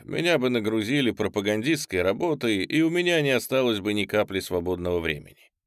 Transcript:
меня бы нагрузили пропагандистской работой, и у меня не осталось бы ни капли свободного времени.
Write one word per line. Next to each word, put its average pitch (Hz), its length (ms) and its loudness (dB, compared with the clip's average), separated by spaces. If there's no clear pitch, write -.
меня 165 360 0
бы 127 100 0
нагрузили 113 640 0
пропагандистской 107 880 -2
работой, 110 640 0
и 147 180 0
у 160 80 4
меня 175 320 2
не 143 80 2
осталось 123 520 0
бы 104 120 0
ни 104 120 0
капли 98 340 0
свободного 90 600 -2
времени. 78 520 -6